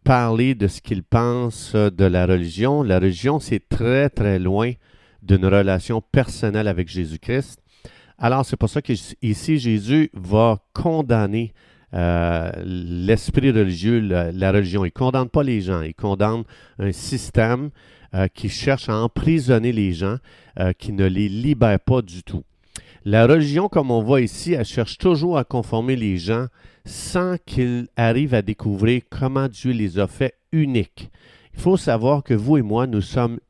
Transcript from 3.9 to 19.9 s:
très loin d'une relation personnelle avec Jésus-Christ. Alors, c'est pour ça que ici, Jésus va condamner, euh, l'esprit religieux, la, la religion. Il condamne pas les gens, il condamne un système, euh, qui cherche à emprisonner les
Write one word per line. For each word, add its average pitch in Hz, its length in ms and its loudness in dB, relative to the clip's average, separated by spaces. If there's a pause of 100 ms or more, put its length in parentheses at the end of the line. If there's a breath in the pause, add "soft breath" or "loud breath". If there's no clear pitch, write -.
très 101 300 0
loin 101 320 0 (500 soft breath)
d'une 95 240 4
relation 98 560 2
personnelle 110 640 0
avec 87 200 -2
Jésus-Christ. 90 720 -6 (560 loud breath)
Alors, 127 300 0
c'est - 100 -4
pour 113 100 0
ça - 140 -2
que - 120 -4 (280)
ici, 135 380 0
Jésus 120 560 2
va 104 420 2 (160)
condamner, 117 800 -2 (400 soft breath)
euh, 85 560 0 (160)
l'esprit 92 840 0
religieux, 104 480 2
la, 87 320 0
la 95 200 0
religion. 98 320 2
Il 85 80 -2
condamne 127 380 0
pas 151 140 2
les 117 180 -2
gens, 90 220 -4
il 80 100 -8
condamne 107 520 -2 (340 soft breath)
un 98 120 -2
système, 123 800 -2 (460 soft breath)
euh, 95 120 0
qui - 220 -6
cherche - 400 -2
à 110 60 0
emprisonner 120 760 0
les 101 220 0